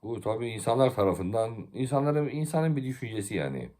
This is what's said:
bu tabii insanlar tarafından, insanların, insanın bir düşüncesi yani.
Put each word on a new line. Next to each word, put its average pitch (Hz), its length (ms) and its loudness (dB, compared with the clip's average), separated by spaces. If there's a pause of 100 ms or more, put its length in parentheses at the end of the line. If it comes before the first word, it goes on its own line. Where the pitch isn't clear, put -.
bu 113 180 -6
tabii 113 260 -2
insanlar 117 480 2
tarafından, 104 760 0
insanların, 143 560 0
insanın 156 460 0
bir 135 80 -2
düşüncesi 110 520 -4
yani. 67 340 -2 (100)